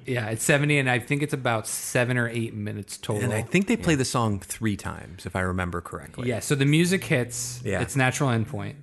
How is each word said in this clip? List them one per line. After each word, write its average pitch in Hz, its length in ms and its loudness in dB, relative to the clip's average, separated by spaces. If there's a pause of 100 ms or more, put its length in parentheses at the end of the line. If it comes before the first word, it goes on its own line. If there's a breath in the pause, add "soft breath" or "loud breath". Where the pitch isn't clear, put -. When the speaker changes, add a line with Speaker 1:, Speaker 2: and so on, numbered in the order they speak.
Speaker 1:
Yeah, 120 240 -2
it's 113 140 -4
seventy, 147 340 4
and 131 120 2
I 123 100 4
think 143 240 -2
it's 143 100 -4
about 123 340 0
seven 123 520 0
or 120 100 2
eight 113 240 -2
minutes 104 440 -6
total. 107 260 -2
Speaker 2:
And 120 100 2
I 110 80 0
think 180 260 2
they 233 100 4
play 175 160 2
Speaker 3:
Yeah. 147 40 4
Speaker 2:
the 131 80 2
song 110 340 2
three 107 380 -2
times, 82 480 -10
if 92 100 -6
I 92 60 0
remember 90 400 -2
correctly. 90 480 -8
Speaker 1:
Yeah, 113 100 0
so - 140 0
the 135 120 2
music 170 400 4
hits - 600 -2
Speaker 2:
Yeah. 95 160 0
Speaker 1:
its - 140 -2
natural 135 340 2
endpoint. 104 540 -2